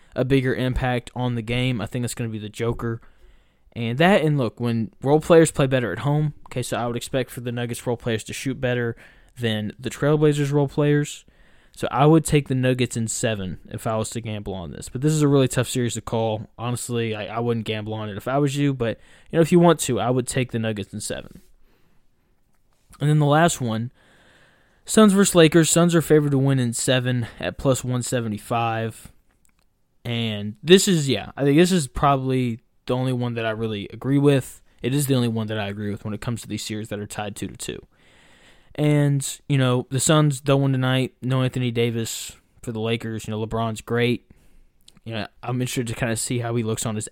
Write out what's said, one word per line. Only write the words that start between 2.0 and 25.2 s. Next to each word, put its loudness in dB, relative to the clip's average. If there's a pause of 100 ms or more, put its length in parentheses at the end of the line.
it's -6
gonna -6
be -8
the -10
Joker. -4 (720)
And -4
that, 4
and 2
look, -2
when -2 (100)
role 4
players 8
play 0
better 0
at -6
home, 0 (120)
okay, -6
so -6
I -4
would -4
expect -4
for -12
the -6
Nuggets -6
role -2
players -4
to -12
shoot -6
better -2 (420)
than -2
the -8
Trailblazers 2
role 2
players. 0 (520)
So -6
I 2
would 6
take 0
the 0
Nuggets 0
in -2
seven -4
if -10
I -2
was -4
to -8
gamble -8
on -10
this. -14
But -8
this 2
is 2
a 4
really 6
tough -2
series -2
to -6
call. -4
Honestly, -4
I, -10
I -4
wouldn't -2
gamble -6
on -8
it -8
if -10
I 0
was 0
you. 0
But, -2 (320)
you 2
know, 6
if 4
you 8
want 6
to, 0
I 0
would 0
take -2
the -4
Nuggets -4
in -8
seven. -10 (1600)
And 2
then 4
the 4
last 4
one, -4 (1000)
Suns 8
versus 4